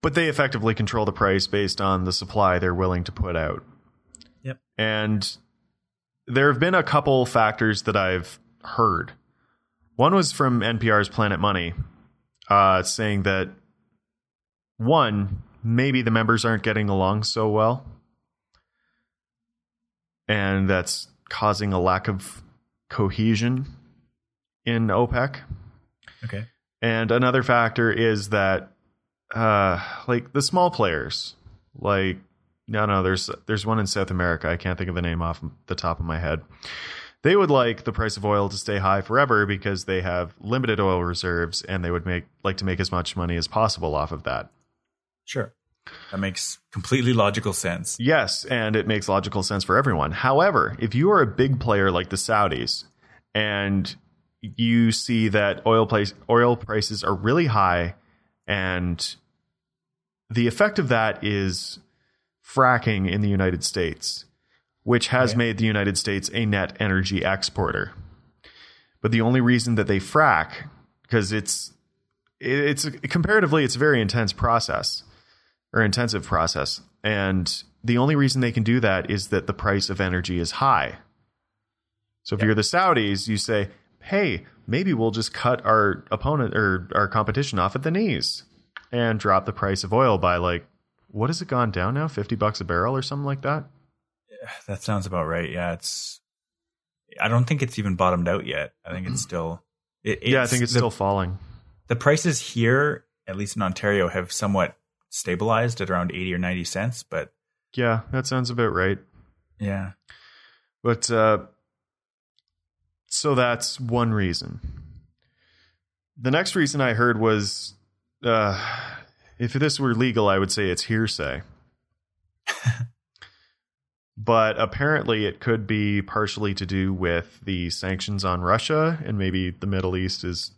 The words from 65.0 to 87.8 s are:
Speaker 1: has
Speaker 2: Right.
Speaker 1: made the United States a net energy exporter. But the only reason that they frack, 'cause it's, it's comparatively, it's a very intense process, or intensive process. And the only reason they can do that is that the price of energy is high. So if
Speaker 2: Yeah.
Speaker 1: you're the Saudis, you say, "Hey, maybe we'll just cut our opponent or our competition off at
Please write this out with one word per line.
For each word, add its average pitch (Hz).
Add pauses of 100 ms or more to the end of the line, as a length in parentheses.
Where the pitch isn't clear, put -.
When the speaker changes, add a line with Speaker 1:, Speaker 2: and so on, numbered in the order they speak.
Speaker 1:
has 127
Speaker 2:
Right. 113
Speaker 1:
made 117
the 113
United 101
States 98
a 117
net 101
energy 95
exporter. 95 (1080)
But 110
the 113
only 127
reason 120
that 104
they 98
frack, 104 (400)
'cause 107
it's, - (640)
it's 143 (220)
comparatively, 170
it's 127
a -
very 139
intense 107
process, - (680)
or 110
intensive 107
process. 80 (200)
And 95 (180)
the 120
only 143
reason 135
they 120
can 117
do 117
that 95
is 98
that 95
the 98
price 98
of 98
energy 90
is 85
high. 101 (1200)
So -
if 98
Speaker 2:
Yeah. 107
Speaker 1:
you're 107
the 107
Saudis, 113
you 110
say, 101 (300)
"Hey, 170 (220)
maybe 170
we'll 113
just 110
cut 123
our 107
opponent 131
or 95
our 101
competition 110
off 90
at 131